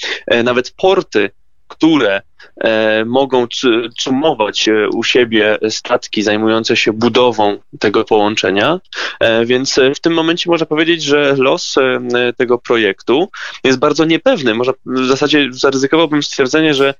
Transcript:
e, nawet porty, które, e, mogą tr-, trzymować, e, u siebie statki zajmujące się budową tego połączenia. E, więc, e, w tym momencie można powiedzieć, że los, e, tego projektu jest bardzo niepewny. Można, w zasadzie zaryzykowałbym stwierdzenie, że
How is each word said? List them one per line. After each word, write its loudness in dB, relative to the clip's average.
e, 0
nawet -2
porty, 0
które, 2
e, 0
mogą 0
tr-, 0
trzymować, -2
e, 2
u -4
siebie 2
statki -4
zajmujące 0
się 0
budową 2
tego 0
połączenia. 0
E, 2
więc, -2
e, 2
w -14
tym 0
momencie -2
można 0
powiedzieć, -2
że 2
los, 0
e, 0
tego 0
projektu 0
jest 2
bardzo 2
niepewny. 0
Można, -2
w -2
zasadzie 0
zaryzykowałbym 0
stwierdzenie, 0
że 0